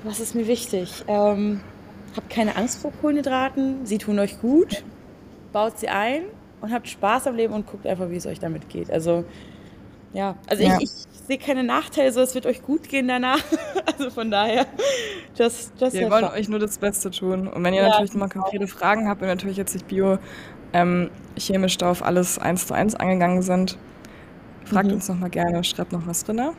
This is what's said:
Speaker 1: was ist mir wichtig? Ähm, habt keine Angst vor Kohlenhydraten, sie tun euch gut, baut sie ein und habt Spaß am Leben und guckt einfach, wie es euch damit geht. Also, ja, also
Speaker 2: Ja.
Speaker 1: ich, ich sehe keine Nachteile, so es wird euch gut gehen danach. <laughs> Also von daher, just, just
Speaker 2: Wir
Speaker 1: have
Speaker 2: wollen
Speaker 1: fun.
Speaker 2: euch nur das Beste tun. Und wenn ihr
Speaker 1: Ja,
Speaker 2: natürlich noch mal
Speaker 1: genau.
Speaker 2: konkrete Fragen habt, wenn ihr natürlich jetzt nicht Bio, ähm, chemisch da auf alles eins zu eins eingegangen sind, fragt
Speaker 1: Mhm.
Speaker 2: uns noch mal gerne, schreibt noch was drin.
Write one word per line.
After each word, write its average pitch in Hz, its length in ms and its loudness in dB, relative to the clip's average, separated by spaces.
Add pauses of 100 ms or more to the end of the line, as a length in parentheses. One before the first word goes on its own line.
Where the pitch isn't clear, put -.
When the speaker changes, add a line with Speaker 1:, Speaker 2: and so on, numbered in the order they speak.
Speaker 1:
was 214 160 -6
ist 226 160 -6
mir 226 120 0
wichtig? 202 600 -2
Ähm, 208 540 2 (540)
habt - 140 -10
keine 214 280 0
Angst 233 240 -2
vor 294 100 -4 (100)
Kohlenhydraten, 269 840 0
sie 214 120 -2
tun 208 220 0
euch 202 220 0
gut, 311 420 4 (720)
baut 214 260 0
sie - 100 -4
ein 240 340 0 (360)
und 214 140 -6
habt 233 160 -4
Spaß 226 380 0
am 247 80 -2
Leben 226 180 0
und 214 140 -4
guckt 202 200 -10
einfach, 185 220 -2
wie 175 80 -4
es 170 80 -8
euch - 140 -8
damit 160 300 -6
geht. - 220 -8
Also, 170 320 2 (920)
ja, 190 220 -2 (140)
also 202 140 2
Speaker 2:
Ja. 185 140 6
Speaker 1:
ich, - 60 2 (280)
ich - 160 -20
sehe 269 100 0
keine 262 260 0
Nachteile, 262 480 2
so 233 100 0
es 254 140 2
wird 254 100 -4
euch 247 180 0
gut 302 260 -2
gehen 269 180 0
danach. 254 320 2
<laughs> - 120 -4 (460)
Also 269 120 -4
von 226 220 -4
daher, 214 340 4 (680)
just, - 440 0
just 254 140 2
Speaker 2:
Wir 190 120 0
Speaker 1:
have 220 60 2
Speaker 2:
wollen 220 140 6
Speaker 1:
fun. 170 80 -2
Speaker 2:
euch 208 160 -2
nur 214 80 0
das 208 220 -2
Beste 202 320 -2
tun. 185 360 -2
Und - 160 -4
wenn 180 120 4
ihr 196 80 6
Speaker 1:
Ja, 208 60 8
Speaker 2:
natürlich 208 240 4
noch 208 80 0
mal 196 80 -2
Speaker 1:
genau. 190 160 -4
Speaker 2:
konkrete 202 200 -2
Fragen 208 420 2
habt, 202 140 -2
wenn 190 80 -2
ihr 180 60 2
natürlich 190 220 -6
jetzt 196 180 -4
nicht 180 120 -10
Bio, 190 300 2 (560)
ähm, 175 380 4 (260)
chemisch 190 400 0
da 180 140 2
auf 175 120 0
alles 175 360 2
eins 175 260 0
zu - 80 -6
eins 214 220 2
eingegangen 180 480 2
sind, 185 340 2 (880)
fragt 202 220 4
Speaker 1:
Mhm. 196 80 2
Speaker 2:
uns 190 140 -4
noch 180 100 -2
mal 180 100 -2
gerne, 170 340 0
schreibt - 280 -4
noch 170 160 -4
was 170 160 -4
drin. 220 160 -2 (200)